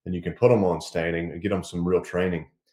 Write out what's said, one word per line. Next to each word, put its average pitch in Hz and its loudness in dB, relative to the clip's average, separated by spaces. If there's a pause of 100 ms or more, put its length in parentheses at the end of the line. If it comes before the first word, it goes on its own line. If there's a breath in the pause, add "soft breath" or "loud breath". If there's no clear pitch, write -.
then 90 -4
you 87 -4
can 85 -4
put 123 6
'em 107 4
on 85 2
staining 85 -2
and 82 -12
get 98 -2
'em 90 -2
some 87 -4
real 90 2
training. 90 -2 (260)